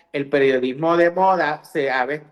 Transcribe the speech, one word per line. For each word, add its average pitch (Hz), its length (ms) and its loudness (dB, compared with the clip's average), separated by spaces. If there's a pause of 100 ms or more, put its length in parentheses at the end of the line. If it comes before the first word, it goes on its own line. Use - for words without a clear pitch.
(140)
el 139 140 -6
periodismo 139 680 0
de 170 120 4
moda 175 540 0
se 139 260 -4
ha 131 160 -2
ve-, 151 260 -8